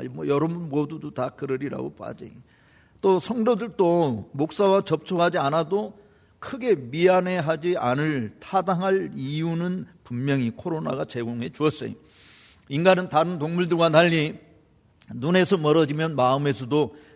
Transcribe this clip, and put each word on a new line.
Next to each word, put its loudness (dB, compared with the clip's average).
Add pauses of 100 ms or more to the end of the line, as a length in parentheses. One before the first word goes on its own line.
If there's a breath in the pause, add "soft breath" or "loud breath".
(120)
뭐 -8
여러분 0
모두도 -4
다 -4
그러리라고 -8
봐요. -12 (880 soft breath)
또 4
성도들도 0
목사와 2
접촉하지 0
않아도 -2 (400 soft breath)
크게 0
미안해하지 2
않을 -2
타당할 0
이유는 -4 (180)
분명히 -2
코로나가 -6
제공해 -6
주었어요. -2 (760 loud breath)
인간은 2
다른 0
동물들과 0
달리 4 (720)
눈에서 2
멀어지면 2
마음에서도 0 (200 loud breath)